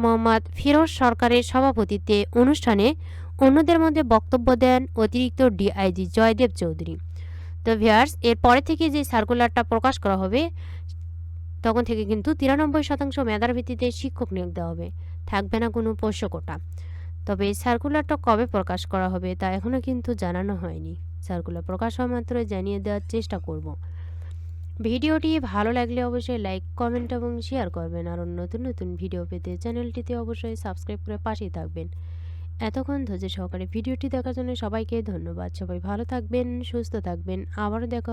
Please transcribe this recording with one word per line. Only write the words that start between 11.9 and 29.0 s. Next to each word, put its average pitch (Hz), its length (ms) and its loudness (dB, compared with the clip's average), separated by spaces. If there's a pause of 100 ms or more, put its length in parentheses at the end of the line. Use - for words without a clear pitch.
কিন্তু 214 200 2 (100)
তিরানব্বই 285 480 4
শতাংশ 277 280 -2 (120)
মেধার 220 280 2
ভিত্তিতে 247 300 -2 (140)
শিক্ষক 254 340 -4
নিয়োগ 180 220 -4
দেওয়া 170 160 -4
হবে, 170 160 -6 (420)
থাকবে 196 320 0
না 233 140 2
কোনো 226 140 2 (100)
পোষ্য 214 240 -2 (100)
কোটা। 160 220 -6 (680)
তবে 202 260 0
এই 208 120 -2
সার্কুলারটা 294 540 0 (100)
কবে 226 180 4 (100)
প্রকাশ 185 260 0 (120)
করা 185 200 2
হবে, 180 180 -2 (100)
তা 196 60 0 (100)
এখনও 240 300 -2
কিন্তু 247 240 -2 (120)
জানানো 185 400 -2
হয়নি। 160 320 -8 (320)
সার্কুলার 170 420 -6
প্রকাশ 220 280 -2
হওয়া 247 180 -2
মাত্রই 240 380 -2
জানিয়ে 196 320 -2
দেওয়ার 202 280 -4
চেষ্টা 226 240 -4 (100)
করব। 156 200 -6 (1200)
ভিডিওটি 302 440 2 (220)
ভালো 208 260 2
লাগলে 240 220 -2 (100)
অবশ্যই 240 360 -4
লাইক, 190 160 -4 (180)
কমেন্ট 240 380 -2
এবং 240 120 -4 (160)
শেয়ার 247 300 -2
করবেন। 170 360 -6
আরও 175 120 -6 (160)
নতুন 180 280 -6
নতুন 185 200 -6 (120)